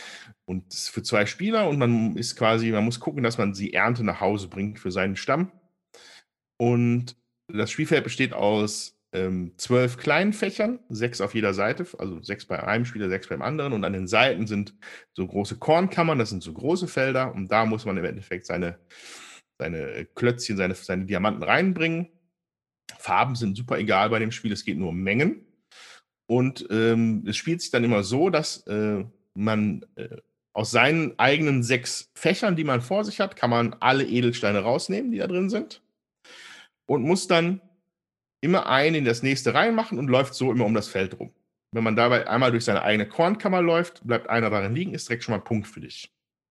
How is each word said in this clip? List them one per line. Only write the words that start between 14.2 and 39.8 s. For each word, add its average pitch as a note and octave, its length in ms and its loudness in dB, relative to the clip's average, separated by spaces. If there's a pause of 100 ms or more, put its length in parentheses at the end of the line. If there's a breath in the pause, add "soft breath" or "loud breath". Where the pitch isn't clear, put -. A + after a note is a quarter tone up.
sind G2+ 260 -4 (420 loud breath)
so F#2 120 -4
große G2+ 300 -4
Kornkammern, E3 600 2
das A2 140 0
sind F#2 100 -6
so - 120 -12
große E3+ 340 -2
Felder. C3 480 -2
Und F#2+ 160 -6
da A2 160 4
muss A2 180 -2
man G2 120 -2
im F2 80 -2
Endeffekt - 420 -8
seine, E2+ 320 -4 (840 loud breath)
seine C#2+ 440 -8 (100)
Klötzchen, A#2+ 420 -2
seine, F#2 160 0
seine F#2 320 -6
Diamanten F#2+ 380 0
reinbringen. E3 640 0 (880)
Farben A2+ 380 0
sind G#2+ 200 -2
super A#2+ 220 -4
egal G#2 320 2
bei A2+ 80 0
dem A2 140 -2
Spiel, A2+ 200 -6
es - 140 -6
geht D#2 140 -4
nur F2+ 100 -4
um F2 140 -4
Mengen. B2+ 420 0 (840 loud breath)
Und, B2+ 440 0
ähm, A2+ 560 2
es A2 100 -4
spielt E3+ 240 -4
sich - 80 -8
dann A#2+ 140 2
immer A#2 180 4
so, C3 300 2
dass, - 340 -2
äh, G#2+ 400 -2 (320)
man, G#2 480 0 (120)
äh, - 200 -14 (380)
aus A2 160 -4
seinen C#3+ 480 2
eigenen C#3 420 4
sechs B2 560 -2
Fächern, F#3+ 380 2
die D#3+ 80 -2
man B2+ 180 0
vor G3 240 -2
sich G#3 140 -6
hat, G3 160 -2
kann A#2+ 160 2
man A#2 300 2
alle C3 220 6
Edelsteine A2+ 580 2
rausnehmen, F#3 500 -2
die G#3 80 -4
da F#3+ 80 -2
drin F#3 240 0
sind. - 320 -6 (1040 loud breath)
Und C#3 140 2
muss F3 260 2
dann E3+ 340 2 (840)
immer F3 240 2
einen D3 300 4
in C#3 80 0
das A#2 180 2
nächste C3 320 0
reinmachen A3 420 2